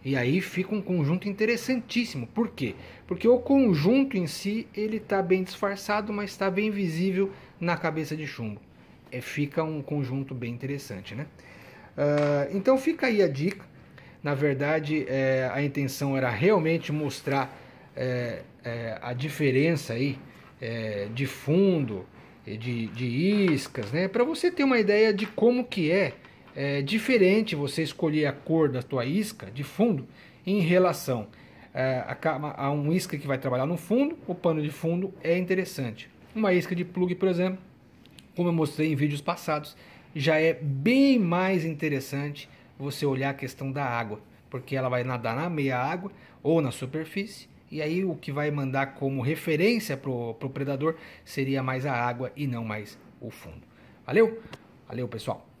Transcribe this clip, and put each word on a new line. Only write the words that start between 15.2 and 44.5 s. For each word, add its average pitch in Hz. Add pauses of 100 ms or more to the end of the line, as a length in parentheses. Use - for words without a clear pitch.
a 139
intenção 139
era 131
realmente 160
mostrar, 139 (400)
é, 123 (200)
é, 117
a 123
diferença 143
aí, 131 (420)
é, 110
de 131
fundo, 147 (400)
e 107
de, 117
de 120
iscas, 147
né? 175
Pra 233
você 320
ter 302
uma 262
ideia 208
de 202
como 240
que 165
é 180 (440)
É 139
diferente 214
você 143
escolher 151
a 131
cor 160
da 123
tua 123
isca 175
de 135
fundo 190 (400)
em 196
relação, 165 (460)
é, 131
a 127
ca-, 151
a 139
um 147
isca 175
que 143
vai 135
trabalhar 131
no 170
fundo, 277
o 180
pano 160
de 143
fundo 175
é 165
interessante. 180 (240)
Uma 214
isca 180
de 175
plug, 180
por 196
exemplo, 185 (800)
como 175
eu 170
mostrei 156
em -
vídeos 143
passados, 156 (380)
já 156
é 160
bem 233
mais 180
interessante 143 (300)
você 139
olhar 135
a 135
questão 135
da 143
água, 117 (280)
porque 135